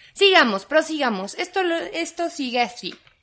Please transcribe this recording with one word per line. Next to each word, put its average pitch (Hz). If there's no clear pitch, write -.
Sigamos, 294
prosigamos. 285
Esto 370
lo, 339
esto 330
sigue 247
así. -